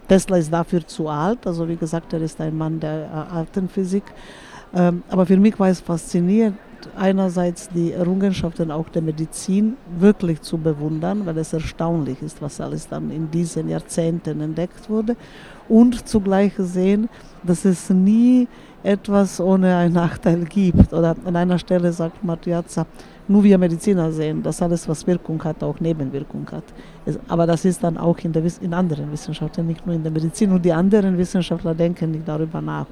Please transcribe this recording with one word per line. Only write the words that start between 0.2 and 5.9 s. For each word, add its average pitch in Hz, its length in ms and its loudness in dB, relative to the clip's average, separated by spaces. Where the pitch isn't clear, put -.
ist 160 160 0
dafür 165 340 0
zu - 220 -8
alt, 160 400 -2
also 165 220 -2
wie 170 80 -4
gesagt, 165 340 -4
er 165 100 -4
ist 160 200 -6
ein 156 160 -4
Mann 160 240 -4
der, 156 500 -6
äh, - 20 -10
alten 175 360 -4
Physik. 190 340 -2
Ähm, 175 360 2
aber 190 160 2
für 190 120 6
mich 208 200 4
war 190 120 4
es 180 100 0
faszinierend, 190 800 0